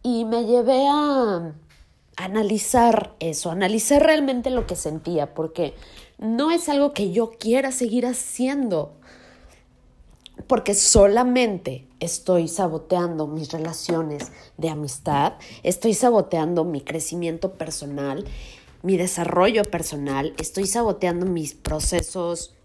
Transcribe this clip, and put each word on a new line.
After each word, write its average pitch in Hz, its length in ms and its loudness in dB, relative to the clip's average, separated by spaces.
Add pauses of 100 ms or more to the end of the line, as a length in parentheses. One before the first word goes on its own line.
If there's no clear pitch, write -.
Y 233 220 -2
me 233 180 0
llevé 247 460 4
a 247 640 0 (640)
analizar 214 1040 2
eso, 165 300 -4
analizar 214 520 2
realmente 277 460 2
lo 240 180 -2
que 180 80 -4
sentía, 156 580 -4
porque 160 420 -4 (420)
no 233 340 0
es 339 160 0
algo 285 240 2
que 202 200 -2
yo 226 280 0
quiera 262 320 0
seguir 240 340 0
haciendo, 247 960 -2 (1500)
porque 226 260 2
solamente 220 1120 4 (120)
estoy 170 480 0
saboteando 165 800 -2
mis 151 240 -8
relaciones 160 800 -4 (260)
de 160 120 -2
amistad, 147 640 -2 (300)
estoy 214 300 0
saboteando 175 720 2
mi 151 180 -4
crecimiento 165 720 -6
personal, 143 720 -8 (560)
mi 185 160 2
desarrollo 185 680 2
personal, 143 720 -4
estoy 196 300 -4
saboteando 190 580 -2
mis 170 280 -4
procesos 170 1120 -4